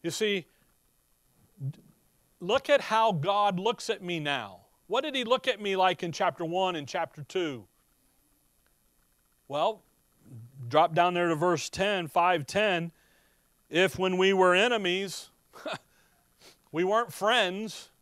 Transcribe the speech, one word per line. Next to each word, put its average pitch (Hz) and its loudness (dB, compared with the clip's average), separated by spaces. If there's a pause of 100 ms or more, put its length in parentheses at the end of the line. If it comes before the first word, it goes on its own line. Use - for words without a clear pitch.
You 165 -4
see, 202 -2 (2000)
look 226 0
at 285 4
how 220 2
God 196 0
looks 214 -4
at 202 -4
me 175 -4
now. 123 -4 (280)
What 262 -2
did 285 -6
He 254 -2
look 240 0
at 214 -2
me 196 -2
like 185 2
in 170 -6
chapter 175 -2
one 180 -2
and 147 -8
chapter 160 -8
two? 147 -6 (1800)
Well, 175 -2 (840)
drop 160 4
down 175 4
there 175 2
to 165 2
verse 165 0
ten, 190 -2
five 175 2
ten. 185 -2 (760)
"If 175 2
when 185 0
we 190 4
were 185 6
enemies," 196 0 (360)
<laughs> - -18
we 165 -2
weren't 208 0
friends. 208 -2 (120)